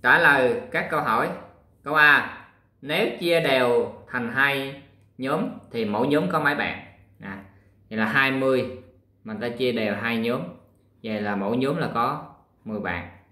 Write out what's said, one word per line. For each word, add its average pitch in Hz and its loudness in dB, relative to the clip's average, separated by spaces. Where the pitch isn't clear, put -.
Trả 131 6
lời 131 4
các 165 -4
câu 156 0
hỏi. 127 0
Câu 143 -6
A, 147 4
nếu 160 -2
chia 170 4
đều 123 2
thành 117 -6
hai 139 -2
nhóm 151 -2
thì 113 -4
mỗi 107 0
nhóm 156 2
có 160 0
mấy 143 0
bạn? - -6
À, 98 -14
vậy 110 -6
là 110 0
hai 135 2
mươi 131 -2
mà 107 -10
ta 120 -6
chia 123 -2
đều 107 -2
hai 113 -2
nhóm. 117 -2
Vậy 107 -6
là 104 -4
mỗi 101 -2
nhóm 135 0
là 151 -4
có 135 -4
mười 107 -8
bạn. 87 -8